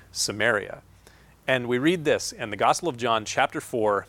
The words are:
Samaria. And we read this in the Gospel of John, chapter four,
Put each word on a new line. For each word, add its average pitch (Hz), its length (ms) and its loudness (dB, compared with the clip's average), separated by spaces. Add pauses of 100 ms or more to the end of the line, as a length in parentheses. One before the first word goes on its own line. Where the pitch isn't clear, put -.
(120)
Samaria. 107 720 -2 (640)
And 127 200 2
we 123 120 2
read 160 260 2
this 123 260 2
in 110 200 -8
the 104 80 -8
Gospel 151 320 2
of 123 80 -6
John, 113 260 0
chapter 123 340 -2
four, 104 500 0